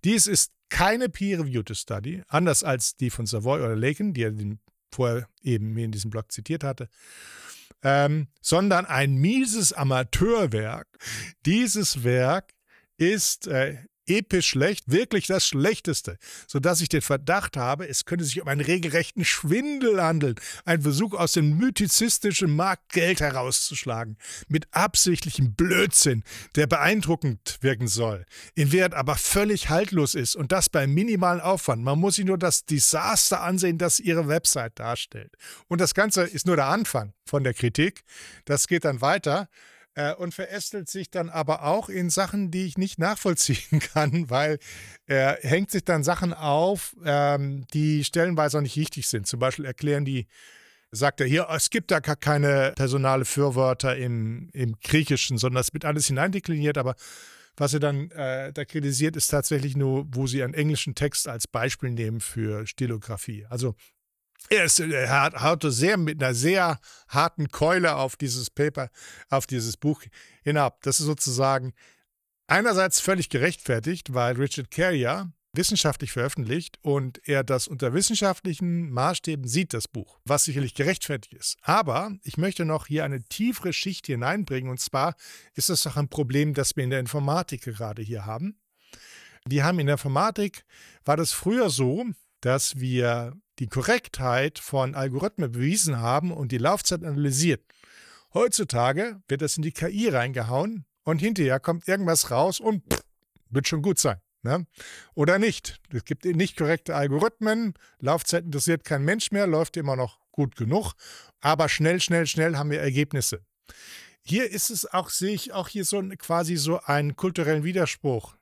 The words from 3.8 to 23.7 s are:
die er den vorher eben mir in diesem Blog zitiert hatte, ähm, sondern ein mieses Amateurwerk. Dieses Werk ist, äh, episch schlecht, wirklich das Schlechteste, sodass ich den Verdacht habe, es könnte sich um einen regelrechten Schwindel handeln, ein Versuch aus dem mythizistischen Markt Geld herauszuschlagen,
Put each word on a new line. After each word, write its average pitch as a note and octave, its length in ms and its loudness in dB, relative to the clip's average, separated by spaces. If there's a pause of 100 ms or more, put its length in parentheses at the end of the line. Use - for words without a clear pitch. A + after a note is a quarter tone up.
die B2 100 -2
er A2 80 0
den G#2+ 280 -6 (320)
vorher A#2+ 360 -2 (140)
eben A2 320 0
mir A#2 120 -2
in A2 60 -4
diesem G#2 180 -6
Blog G#2+ 220 -8
zitiert D3 320 -6
hatte, C3 260 -6 (960)
ähm, C#3+ 440 4 (140)
sondern F#3 440 4
ein C#3 300 2
mieses G#3+ 580 2
Amateurwerk. C3 1120 0 (580)
Dieses G3 580 2
Werk B2+ 500 2 (440)
ist, F#3 500 0
äh, C#3 300 -2 (320)
episch F#3+ 380 2
schlecht, C#3+ 440 0
wirklich G#3 360 2
das F#3 180 2
Schlechteste, D3 720 0 (300)
sodass D#3 340 2
ich D#3+ 80 -2
den D3+ 120 2
Verdacht C#3+ 560 0
habe, C#3 300 -2
es - 180 -4
könnte E3+ 200 -2
sich C#3+ 160 -4
um - 60 -8
einen C#3 140 0
regelrechten E3 640 0
Schwindel A#3 800 2
handeln, D#3 340 2 (300)
ein E3 160 2
Versuch D3+ 320 0
aus E3+ 200 0
dem D3+ 240 4
mythizistischen G3+ 1000 2
Markt F3+ 340 0
Geld F3 320 2
herauszuschlagen, B2+ 960 -2 (300)